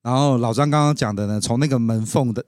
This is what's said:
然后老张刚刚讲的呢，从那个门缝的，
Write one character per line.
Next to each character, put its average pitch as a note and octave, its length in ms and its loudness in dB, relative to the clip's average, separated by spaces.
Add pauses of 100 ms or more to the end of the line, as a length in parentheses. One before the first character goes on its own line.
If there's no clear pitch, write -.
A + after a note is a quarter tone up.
然 A#2+ 120 -2
后 C3+ 240 2
老 A#2 140 0
张 C#3+ 180 0
刚 D3 140 2
刚 D3 100 2
讲 A2 200 -2
的 G2+ 120 -2
呢， G#2 140 -2
从 A#2 180 -2
那 D3 80 2
个 C3+ 120 0
门 A2+ 280 0
缝 B2+ 260 0
的， A#2 160 -6